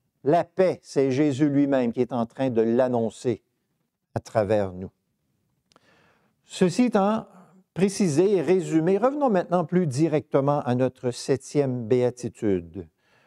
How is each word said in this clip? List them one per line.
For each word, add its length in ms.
la 220
paix, 360
c'est 300
Jésus 380
lui-même 420
qui 100
est 120
en 120
train 240
de 120
l'annoncer 800
à 40
travers 540
nous. 160
Ceci 380
étant 440
précisé 640
et 40
résumé, 560
revenons 320
maintenant 340
plus 220
directement 760
à 120
notre 380
septième 760
béatitude. « 1000